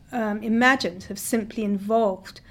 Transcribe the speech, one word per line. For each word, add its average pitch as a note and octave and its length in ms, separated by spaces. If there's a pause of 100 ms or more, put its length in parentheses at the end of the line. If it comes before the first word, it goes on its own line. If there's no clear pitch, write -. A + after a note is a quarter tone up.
(120)
um, G#3+ 300
imagined A3+ 640
have G3 140
simply A3+ 460
involved, G3+ 880